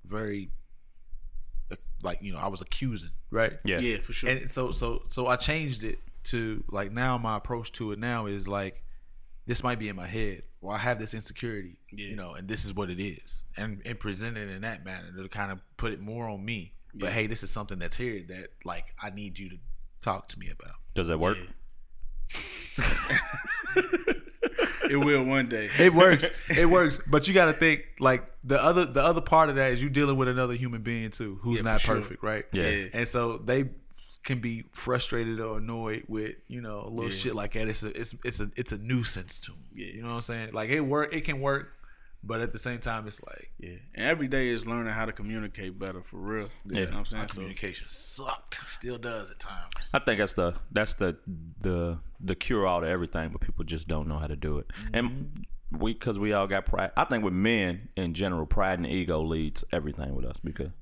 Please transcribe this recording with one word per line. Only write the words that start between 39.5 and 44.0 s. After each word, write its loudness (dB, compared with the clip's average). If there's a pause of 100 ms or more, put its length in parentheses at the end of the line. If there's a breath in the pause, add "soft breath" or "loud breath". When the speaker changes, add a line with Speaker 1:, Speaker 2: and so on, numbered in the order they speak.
Speaker 1:
'em. -16 (160)
Speaker 3:
Yeah. -10
Speaker 1:
You -12
know -8
what -4
I'm -4
saying? -6
Like, -4
it 2
work, 0
it -2
can -2
work, -2 (500 soft breath)
but -2
at -2
the -4
same -6
time, -4
it's -8
like -14
Speaker 3:
Yeah. -12 (160)
And -4